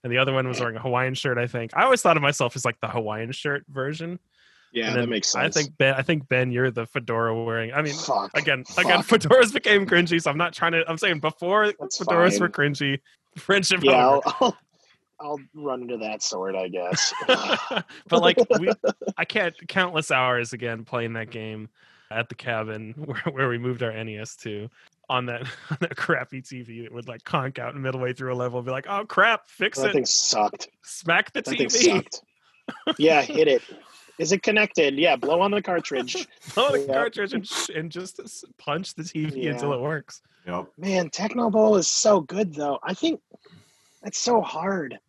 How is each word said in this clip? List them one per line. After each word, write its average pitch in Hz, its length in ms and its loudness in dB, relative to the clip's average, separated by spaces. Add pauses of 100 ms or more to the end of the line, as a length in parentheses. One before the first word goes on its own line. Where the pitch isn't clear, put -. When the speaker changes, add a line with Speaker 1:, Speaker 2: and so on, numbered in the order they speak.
Speaker 1:
and 120 80 -4
the 123 60 2
other 135 140 4
one 131 140 2
was 123 140 -4
wearing 117 160 -2
a 110 40 -8
Hawaiian 127 340 0
shirt, 127 220 -2
I 120 120 0
think. 117 260 -6
I 165 80 4
always 254 180 4
thought 165 160 6
of 147 60 2
myself 139 320 2
as, 131 100 -8
like, 117 160 -2
the - 60 -4
Hawaiian 110 460 -4
shirt 143 360 -6
version. 156 520 -6 (520)
Speaker 2:
Yeah, 117 160 -2
Speaker 1:
And 117 80 -2
Speaker 2:
that 123 40 2
Speaker 1:
then 120 100 -2
Speaker 2:
makes 110 240 0
Speaker 1:
I 123 100 0
Speaker 2:
sense. 160 120 -2
Speaker 1:
think 147 220 -2
Ben, 135 160 4
I 131 80 -2
think, 147 260 -2
Ben, 127 240 2
you're 127 180 2
the 113 160 -4
fedora 113 580 -2
wearing, 113 280 -4
I 143 100 -2
mean, 147 120 -4
Speaker 2:
Fuck. 110 440 -4
Speaker 1:
again, 139 240 0 (160)
again, 180 240 4
Speaker 2:
Fuck. - 200 4
Speaker 1:
fedoras 240 300 8
became 208 320 4
cringy, 175 380 4
so 151 80 0
I'm 143 80 -2
not 170 140 0
trying 170 200 0
to, 165 160 0
I'm 165 100 -2
saying 175 220 0
before 190 600 0
Speaker 2:
That's - 180 -8
Speaker 1:
fedoras 175 340 4
Speaker 2:
fine. 202 100 2
Speaker 1:
were 175 80 2
cringy, 143 500 0 (360)
friendship 190 460 2
Speaker 2:
Yeah, 127 280 8
Speaker 1:
over. 139 160 6
Speaker 2:
I'll, - 100 -2
<laughs> - 40 -2
I'll, 247 180 2 (600)
I'll 143 200 -8 (140)
run 139 280 -6
into 120 160 -8
that 107 240 -8
sword, 95 320 -4
I 92 140 -4
guess. 87 440 -2 (140)
Speaker 1:
<laughs> - 20 -4 (800)
But, 170 140 4
like, 175 140 6 (240)
we, 190 100 2 (460)
I 165 80 -2
can't, 180 300 -2 (140)
countless 180 440 -2
hours 127 400 2
again 117 320 -6
playing 117 300 -4
that 110 160 -8
game 110 380 -10 (440)
at 117 160 -4
the 123 80 -14
cabin 110 580 -8
<laughs> - 20 -16
where, 143 260 -10 (100)
where 135 160 -2
we 120 100 -2
moved 123 240 -4
our 117 80 -4
N 110 180 -8
E 107 100 -12
S 107 180 -14
to 107 320 -10 (400)
on 123 180 -2
that, 120 160 -8
<laughs> - 280 -12
on 151 100 -4
that - 160 -4
crappy 135 460 -4
T 127 200 -16
V 117 200 -16
that 117 100 -16
would, 120 160 -14
like, 117 160 -14
conk 135 340 -4
out 123 180 -8
midway 131 360 -4
through 127 200 -6
a 123 40 -4
level 123 220 -4
and 120 80 -8
be 131 60 -4
like, 135 160 -6
"Oh, 202 160 -4
crap, 214 440 2
fix - 300 -4
Speaker 2:
That 135 120 2
Speaker 1:
it." - 20 -4
Speaker 2:
thing 139 140 2
sucked. - 640 0 (140)
Speaker 1:
Smack - 500 -2
the - 100 -4
Speaker 2:
That - 140 -6
Speaker 1:
T 147 80 2
V. 113 40 -2
Speaker 2:
thing 226 280 4
sucked. - 260 -6 (760)
Yeah, 151 240 6
hit 156 260 4
it. 127 140 4 (560)
Is 160 140 -2
it 196 100 0
connected? 202 540 2
Yeah, 151 200 4
blow 143 240 2
on 202 100 4
the 202 100 2
cartridge. 170 680 -4 (120)
Speaker 1:
<laughs> - 140 -18
Blow - 120 2
on 285 60 2
the - 140 2
Speaker 2:
Yeah. 277 60 -2
Speaker 1:
cartridge 208 420 -2
and 214 120 -4
sh-, - 280 -6
and 160 160 -6
just 180 300 -12
s-, - 240 -16 (140)
punch 160 360 -4
the 160 80 -12
T 156 240 -4
V 135 220 -4
until 143 220 -2
Speaker 2:
Yeah. 139 60 0
Speaker 1:
it 120 40 -4
works. 147 420 -6 (240)
Speaker 3:
Yep. 90 200 -6 (120)
Speaker 2:
Man, 185 320 0
Tecmo 226 400 -2
Bowl 214 260 6
is 170 120 2
so - 320 4
good, 180 340 -4
though. 143 300 -2
I 180 100 -4
think 320 260 -2 (840)
it's - 140 -8
so 240 220 2
hard. 175 580 -4 (100)